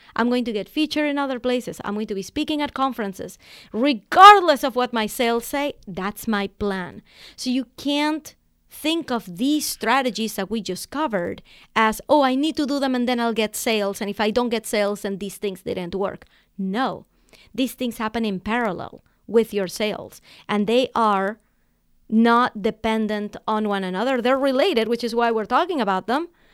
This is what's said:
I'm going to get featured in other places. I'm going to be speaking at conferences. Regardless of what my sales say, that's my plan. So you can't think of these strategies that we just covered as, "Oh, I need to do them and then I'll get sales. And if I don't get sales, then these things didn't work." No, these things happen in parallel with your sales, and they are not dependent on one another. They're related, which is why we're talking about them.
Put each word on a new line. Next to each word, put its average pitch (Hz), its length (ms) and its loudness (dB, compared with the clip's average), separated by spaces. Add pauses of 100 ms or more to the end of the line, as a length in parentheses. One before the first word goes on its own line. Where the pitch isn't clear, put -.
(160)
I'm 240 140 2
going 247 160 0
to 240 60 -4
get 202 180 -6
featured 302 400 0
in 285 80 -2
other 269 220 -2
places. 247 440 -4
I'm 202 120 -4
going 220 120 -4
to 214 80 -6
be 196 60 -6
speaking 294 400 -4
at 285 140 -6
conferences. 233 640 -4 (320)
Regardless 311 920 6
of 254 120 -2
what 247 180 -2
my 220 140 0
sales 233 380 0
say, 285 280 -4 (140)
that's 190 400 -8
my 202 200 -2
plan. 196 540 -6 (340)
So - 140 -8
you 254 160 -2 (120)
can't 294 580 -2 (340)
think 320 420 -2
of 180 260 -6
these 277 280 0
strategies 226 680 -2
that 190 140 -4
we 220 120 -4
just 180 300 -8
covered 202 500 -4 (340)
as, 220 320 2
"Oh, 285 140 6
I 262 140 2
need 294 220 0
to 302 80 0
do 277 140 -2
them 262 160 0
and 240 120 0
then 247 120 0
I'll 233 140 0
get 214 220 -2
sales. 208 460 -2
And 202 80 -4
if 208 120 -6
I 214 100 2
don't 240 180 0
get 220 160 -2
sales, 208 360 0
then 196 160 -6
these 196 200 -10
things 196 260 -6
didn't 185 320 -6
work." 190 300 -6 (320)
No, 196 480 -4 (480)
these 254 200 -2
things 240 240 -6
happen 226 260 -4
in 196 160 -2
parallel 214 640 -4 (240)
with 214 260 2
your 196 140 -2
sales, - 540 -6 (260)
and 208 200 0
they 240 260 4
are 208 460 2 (720)
not 233 520 4
dependent 214 760 -2 (100)
on 214 220 0
one 196 160 0
another. 226 360 0
They're 254 160 4
related, 269 520 2
which 233 140 -2
is 233 120 -4
why 233 160 2
we're 220 140 -2
talking 311 340 0
about 190 280 0
them. 302 200 -2 (260)